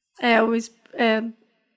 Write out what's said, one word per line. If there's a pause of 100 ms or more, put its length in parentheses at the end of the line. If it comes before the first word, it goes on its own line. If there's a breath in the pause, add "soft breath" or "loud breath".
(200)
É,
o
es-, (220)
é, (540)